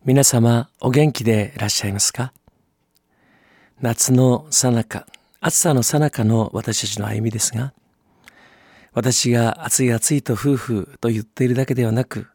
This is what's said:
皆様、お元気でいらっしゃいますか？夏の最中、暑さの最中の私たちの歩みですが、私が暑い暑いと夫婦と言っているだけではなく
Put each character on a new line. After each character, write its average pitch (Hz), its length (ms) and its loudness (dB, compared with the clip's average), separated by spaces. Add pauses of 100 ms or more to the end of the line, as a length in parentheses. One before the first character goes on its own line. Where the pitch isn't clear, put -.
皆 135 180 6
様、 117 460 2 (100)
お 127 100 -2
元 147 220 4
気 120 120 -8
で 107 320 0
い - 40 -12
ら 107 80 -2
っ - 20 -4
し - 140 -4
ゃ 104 40 -4
い 98 60 -4
ま 98 60 -4
す - 140 -2
か？ 127 180 -6 (1500)
夏 120 320 0
の 127 380 4
最 127 220 0
中、 - 320 -4 (360)
暑 165 140 -2
さ 165 180 2
の 123 100 2
最 - 160 0
中 143 240 0
の 110 300 2
私 107 280 -4
た 107 60 -6
ち 104 120 -8
の 104 80 -6
歩 107 140 -4
み 113 80 -2
で 107 100 -6
す - 120 -2
が、 120 220 -6 (1200)
私 120 380 0
が 117 340 0
暑 131 180 0
い 123 80 2
暑 117 240 -2
い 139 60 -2
と 127 120 -4
夫 139 220 0
婦 113 460 -6
と 117 80 0
言 110 120 -2
っ - 20 -10
て - 220 -2
い 123 40 2
る 123 60 2
だ 131 100 0
け 127 100 -4
で 123 100 0
は 110 60 0
な 123 140 0
く - 300 -12